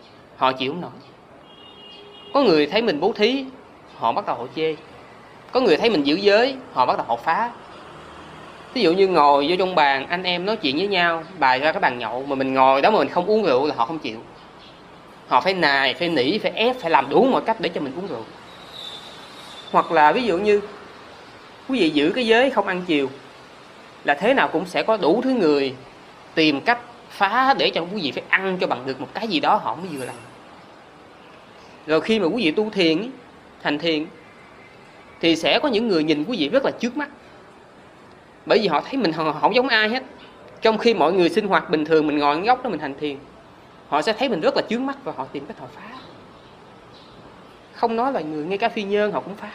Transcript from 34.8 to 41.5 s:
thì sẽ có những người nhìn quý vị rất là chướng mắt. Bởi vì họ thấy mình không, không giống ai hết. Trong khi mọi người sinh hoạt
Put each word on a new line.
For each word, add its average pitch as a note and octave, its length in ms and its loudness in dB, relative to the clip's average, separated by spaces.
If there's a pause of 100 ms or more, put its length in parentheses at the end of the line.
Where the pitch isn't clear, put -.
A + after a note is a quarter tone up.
thì E3 160 4
sẽ D#3+ 220 2
có D4 100 0
những A#3 200 0
người E3 160 2
nhìn D3+ 200 0
quý A#3 140 -4
vị D3+ 100 0
rất C4+ 160 0
là C4+ 60 0
chướng A#3+ 240 -6
mắt. D4 140 -6 (1400)
Bởi D#3+ 120 4
vì G#3 100 2
họ D3 120 0
thấy - 160 -8
mình F#3+ 160 0
không, D#3 280 -2
không E3 140 2
giống B3 140 2
ai G#3+ 200 2
hết. B3+ 140 -2 (600)
Trong A3 160 2
khi A#3 160 4
mọi E3 180 2
người F3+ 160 4
sinh G3+ 200 0
hoạt E3+ 220 2